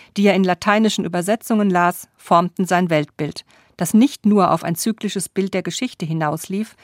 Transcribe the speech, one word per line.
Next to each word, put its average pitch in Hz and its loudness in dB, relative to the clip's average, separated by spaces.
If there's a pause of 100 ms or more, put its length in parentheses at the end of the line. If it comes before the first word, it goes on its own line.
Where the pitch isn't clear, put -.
(180)
die 202 2
er 196 6
in 190 4
lateinischen 202 2
Übersetzungen 202 -2
las, 180 0
formten 175 0
sein 180 0
Weltbild, 151 -4 (300)
das - -2
nicht 226 2
nur 202 4
auf 165 0
ein 170 -4
zyklisches 208 -6
Bild 190 -4
der 185 -2
Geschichte - -8
hinauslief, 160 -4